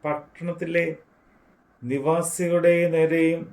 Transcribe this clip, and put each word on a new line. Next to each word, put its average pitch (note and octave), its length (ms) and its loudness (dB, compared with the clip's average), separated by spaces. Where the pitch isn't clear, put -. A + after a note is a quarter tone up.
പട്ടണത്തിലെ E3 800 -6
നിവാസികളുടെ E3 920 0
നേരെയും D#3+ 480 2